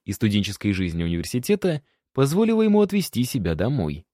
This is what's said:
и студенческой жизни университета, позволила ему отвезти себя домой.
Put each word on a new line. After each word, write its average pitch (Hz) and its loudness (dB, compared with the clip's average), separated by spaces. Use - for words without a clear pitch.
и 101 -8
студенческой 101 0
жизни 85 -2
университета, 127 -2
позволила 214 2
ему 208 4
отвезти 196 0
себя 92 -2
домой. 85 -2